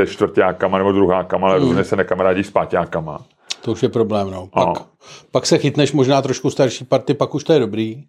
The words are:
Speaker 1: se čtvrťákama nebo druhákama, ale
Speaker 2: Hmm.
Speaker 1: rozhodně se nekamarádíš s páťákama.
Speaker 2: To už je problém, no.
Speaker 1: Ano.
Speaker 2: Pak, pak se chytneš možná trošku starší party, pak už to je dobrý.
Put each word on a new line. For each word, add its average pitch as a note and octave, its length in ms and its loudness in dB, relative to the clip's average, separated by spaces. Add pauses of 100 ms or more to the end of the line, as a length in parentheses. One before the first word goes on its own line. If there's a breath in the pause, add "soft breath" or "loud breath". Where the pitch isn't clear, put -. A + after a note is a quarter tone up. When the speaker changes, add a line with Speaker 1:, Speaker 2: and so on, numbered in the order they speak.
Speaker 1:
se - 60 -10
čtvrťákama F#2+ 640 0
nebo G2 140 2
druhákama, F#2 540 2
ale F#2+ 100 4
Speaker 2:
Hmm. F#2 60 2
Speaker 1:
rozhodně F#2+ 220 2
se G2+ 120 -2
nekamarádíš F#2 500 0
s - 40 -18
páťákama. E2 680 -2 (440 soft breath)
Speaker 2:
To A#2 100 -4
už - 100 -4
je B2+ 60 2
problém, G#2 420 -2
no. F#2 220 -12
Speaker 1:
Ano. F2+ 220 2
Speaker 2:
Pak, - 80 -6 (480 loud breath)
pak B2+ 160 -2
se E3 120 4
chytneš C#3+ 340 0
možná C3+ 300 2
trošku C3 280 -2
starší C3 340 -2
party, C3+ 300 0
pak C3 200 -4
už C#3 100 -6
to E3 80 2
je D3+ 60 6
dobrý. A2 500 -4